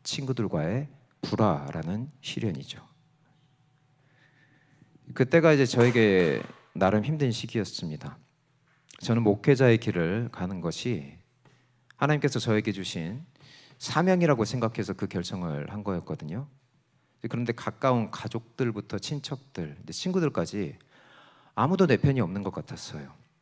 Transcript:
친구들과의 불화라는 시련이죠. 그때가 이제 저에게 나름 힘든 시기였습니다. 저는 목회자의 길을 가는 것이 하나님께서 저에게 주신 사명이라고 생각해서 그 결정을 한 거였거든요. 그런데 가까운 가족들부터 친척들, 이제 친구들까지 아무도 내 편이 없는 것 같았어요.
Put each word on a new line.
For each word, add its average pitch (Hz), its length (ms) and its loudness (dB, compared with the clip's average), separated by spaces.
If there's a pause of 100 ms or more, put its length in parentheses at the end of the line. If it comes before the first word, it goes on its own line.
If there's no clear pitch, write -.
친구들과의 120 840 -4 (340)
불화라는 95 880 -2 (120)
시련이죠. - 600 -8 (2250)
그때가 160 380 6
이제 139 140 6
저에게 104 760 6 (320)
나름 101 300 2
힘든 143 280 0
시기였습니다. 90 880 -6 (840)
저는 117 240 0
목회자의 117 540 6
길을 98 540 -2
가는 92 300 -6
것이 80 560 -6 (800)
하나님께서 143 420 0
저에게 107 320 0
주신 92 540 -8 (520)
사명이라고 170 680 2
생각해서 113 480 -4
그 95 140 -4
결정을 85 640 -6
한 104 120 -10
거였거든요. 87 640 -6 (840)
그런데 120 240 -4
가까운 117 580 0
가족들부터 - 880 -6
친척들, 127 840 -10
이제 165 100 -14
친구들까지 104 840 -2 (760)
아무도 175 320 2
내 131 100 6
편이 135 240 4
없는 95 220 -2
것 95 80 -4
같았어요. 76 600 -12 (300)